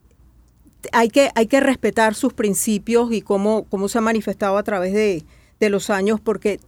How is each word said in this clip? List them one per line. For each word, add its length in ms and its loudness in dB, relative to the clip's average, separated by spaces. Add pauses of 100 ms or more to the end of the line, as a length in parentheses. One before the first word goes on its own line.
(920)
hay 160 4
que, 260 2
hay 140 2
que 100 4
respetar 560 0
sus 180 -2
principios 800 0
y 100 -2
cómo, 440 0
cómo 240 -4
se 100 -2
ha 20 0
manifestado 560 -2
a 60 0
través 320 -2
de, 300 0 (340)
de 120 2
los 200 -2
años, 300 0
porque 480 -4